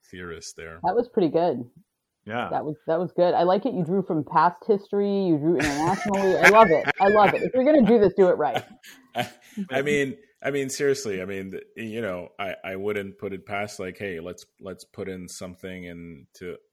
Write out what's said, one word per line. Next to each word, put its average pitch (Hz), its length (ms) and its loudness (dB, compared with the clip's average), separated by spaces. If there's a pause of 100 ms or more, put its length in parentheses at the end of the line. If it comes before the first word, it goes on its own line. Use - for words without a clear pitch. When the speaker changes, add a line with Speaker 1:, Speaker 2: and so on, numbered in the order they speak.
(100)
Speaker 1:
theorist 87 460 -14
there? 82 260 -14
Speaker 2:
That 180 140 -2
was 240 120 0
pretty 180 200 0
good. 160 420 0 (560)
Speaker 3:
Yeah. 107 240 -6
Speaker 2:
That 78 140 -4
was, 147 120 -8 (100)
that 160 120 0
was 175 140 -4
good. 175 220 2
I - 100 2
like 190 220 2
it. 226 80 -2
You 180 100 -2
drew 185 180 0
from 160 220 -2
past 165 420 2
history. 202 600 0
You 165 120 4
drew 160 180 2
internationally. 185 840 0
I 165 120 6
love 214 200 8
it. 151 140 4 (160)
I 196 80 4
love 208 260 6
it. - 80 -2
If 175 120 -4
you're 254 100 2
gonna 285 220 6
do 226 120 6
this, 202 160 6
do 190 140 6
it 170 100 4
right. 143 240 -2 (280)
Speaker 1:
<laughs> - 240 -20
I, 120 160 -4 (400)
I 135 120 0
mean, 143 340 0 (260)
I 135 80 -4
mean, 139 200 -4
seriously, 135 500 -2
I 92 40 -6
mean, 95 280 -8
th-, - 120 -12 (120)
you 110 240 -8
know, 90 280 -6 (100)
I, 98 160 -6 (100)
I 95 120 -8
wouldn't 101 420 -6
put 98 140 -8
it 95 140 -12
past, 104 340 -6
like, 92 180 -10
"Hey, 92 220 -8
let's, 87 240 -14 (160)
let's 92 240 -14
put 95 240 -12
in 92 200 -12
something 92 560 -14
into 85 720 -16 (160)